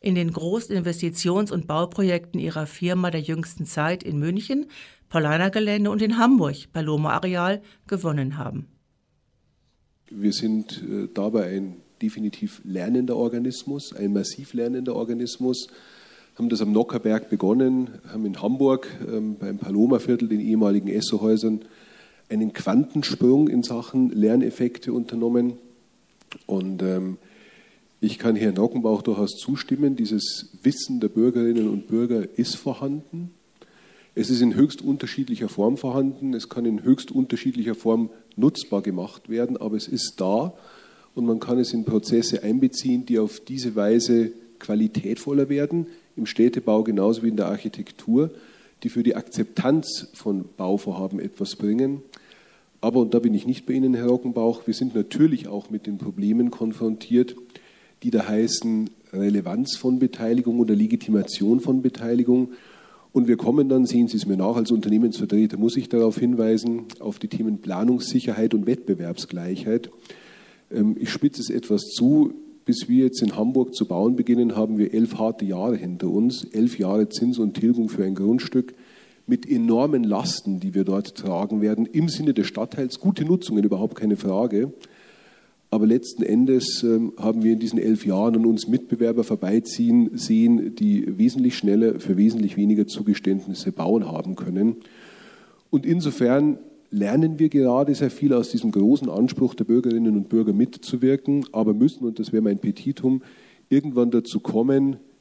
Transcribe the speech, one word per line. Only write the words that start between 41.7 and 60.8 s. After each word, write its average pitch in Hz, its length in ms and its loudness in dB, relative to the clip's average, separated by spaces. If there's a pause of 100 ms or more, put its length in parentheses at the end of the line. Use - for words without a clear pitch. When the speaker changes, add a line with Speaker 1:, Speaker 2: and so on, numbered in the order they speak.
Speaker 2:
in 113 120 -2
Prozesse 113 580 0
einbeziehen, 127 600 0
die 120 140 2
auf 107 200 -2
diese 123 380 -6
Weise 113 560 2 (260)
qualitätvoller 110 880 0
werden, 147 400 -2 (300)
im 110 80 -4
Städtebau 113 580 2
genauso 110 400 0
wie 117 40 2
in 110 80 0
der 101 120 -2
Architektur, 110 840 -2 (520)
die 120 60 -4
für 120 140 -2
die 117 120 2
Akzeptanz - 960 -2
von 98 320 -6 (100)
Bauvorhaben 95 640 -4
etwas - 380 -8
bringen. 131 440 -2 (800)
Aber, 120 220 2
und 113 120 0
da 120 60 4
bin 113 140 2
ich 101 120 -2
nicht 127 200 -4
bei 131 80 -4
Ihnen, 131 200 2
Herr 120 140 0
Rockenbauch, 120 580 0
wir 113 80 -2
sind 127 220 -4
natürlich 135 540 0
auch 101 200 -8
mit 107 180 -8
den 101 100 -6
Problemen 104 540 0
konfrontiert, 113 840 -2 (680)
die 120 80 -2
da 110 160 2
heißen 110 640 0 (220)
Relevanz 101 640 -2
von 127 240 0
Beteiligung 120 600 0
oder 110 140 4
Legitimation 107 840 2